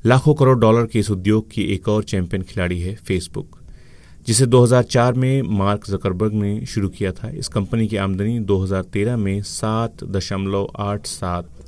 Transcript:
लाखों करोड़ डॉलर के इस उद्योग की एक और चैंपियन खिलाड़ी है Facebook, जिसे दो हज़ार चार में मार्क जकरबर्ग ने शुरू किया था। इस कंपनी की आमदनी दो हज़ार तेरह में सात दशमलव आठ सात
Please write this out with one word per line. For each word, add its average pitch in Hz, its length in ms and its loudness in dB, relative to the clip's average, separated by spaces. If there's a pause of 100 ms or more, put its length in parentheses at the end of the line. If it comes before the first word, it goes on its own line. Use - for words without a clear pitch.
लाखों 127 280 6
करोड़ 131 260 4
डॉलर 113 260 6
के 110 140 -2
इस 104 120 0
उद्योग 104 400 0
की 104 120 -4
एक 95 240 -2
और 107 160 0
चैंपियन 92 400 -4
खिलाड़ी 87 380 -4
है 98 180 -6
Facebook, - 440 -4 (840)
जिसे 117 180 4
दो 123 180 6
हज़ार 123 200 4
चार 123 300 2
में 131 280 0
मार्क 101 480 -2
जकरबर्ग 98 440 -2
ने 107 320 -2
शुरू 98 240 -4
किया 92 220 -4
था। - 180 -10
इस - 180 -10
कंपनी 110 400 -2
की 107 80 -4
आमदनी 98 440 -2
दो 98 240 0
हज़ार 92 200 -2
तेरह 110 340 -2
में 98 240 -2
सात 110 640 -4
दशमलव 98 760 -4
आठ 101 280 -6
सात 87 440 -6 (180)